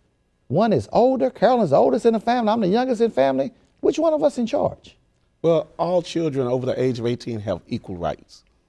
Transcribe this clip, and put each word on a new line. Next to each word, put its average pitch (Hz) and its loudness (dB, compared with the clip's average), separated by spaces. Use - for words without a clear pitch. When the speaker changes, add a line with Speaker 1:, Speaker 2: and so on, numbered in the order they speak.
Speaker 1:
One 185 2
is 117 0
older. 254 2
Carolyn's 226 2
the 135 4
oldest 247 2
in 226 4
the 220 0
family. 233 0
I'm 233 -2
the 196 0
youngest 240 0
in 233 2
the 220 -10
family. 262 0
Which 311 0
one 320 2
of 294 -2
us 294 0
in 240 -2
charge? - -4
Speaker 2:
Well, 160 2
all 175 0
children 151 -2
over 123 -2
the 123 -2
age 127 0
of 113 -4
eighteen 120 -6
have 101 -6
equal 104 -10
rights. - -8